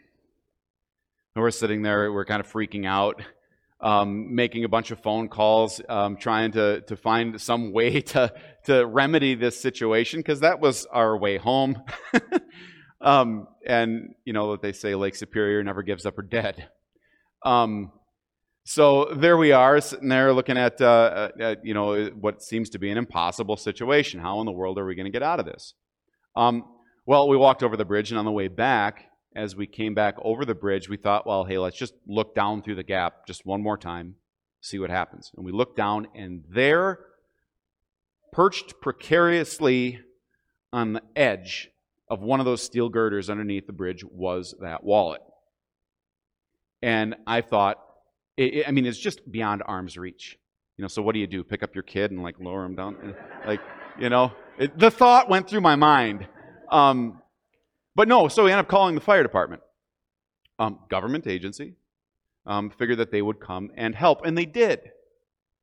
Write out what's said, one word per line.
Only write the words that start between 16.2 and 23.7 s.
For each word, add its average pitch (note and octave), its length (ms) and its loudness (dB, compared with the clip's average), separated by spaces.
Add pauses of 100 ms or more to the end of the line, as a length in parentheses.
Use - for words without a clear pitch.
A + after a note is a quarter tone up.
dead. G2+ 480 -6 (760)
Um, A2 460 0 (720)
so C#3+ 500 4
there E3 220 6
we D#3+ 160 6
are, C3+ 300 8
sitting C3+ 260 -4
there C3 240 4
looking B2+ 260 2
at, B2 220 2
uh, A#2 580 6
at, A2+ 280 -4
you A2 80 -4
know, G#2 320 0 (120)
what G#2 240 -4
seems A2+ 280 -6
to G2 100 -14
be G2 120 -6
an G#2 60 -4
impossible G#2+ 600 -4
situation. B2 640 -2